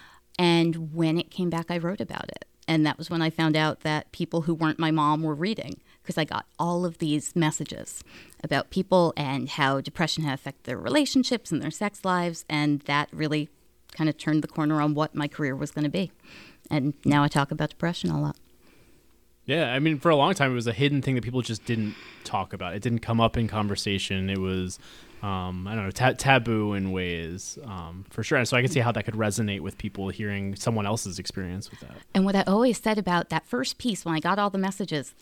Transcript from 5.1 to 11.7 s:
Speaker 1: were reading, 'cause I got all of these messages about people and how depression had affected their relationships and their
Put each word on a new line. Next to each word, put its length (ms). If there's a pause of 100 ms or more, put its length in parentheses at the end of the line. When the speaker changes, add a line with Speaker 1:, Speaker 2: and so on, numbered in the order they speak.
Speaker 1:
were 120
reading, 460 (240)
'cause 140
I 80
got 180 (140)
all 260
of 140
these 360
messages 680 (400)
about 260
people 460
and 320
how 320
depression 440
had 100
affected 300
their 140
relationships 720
and 120
their 80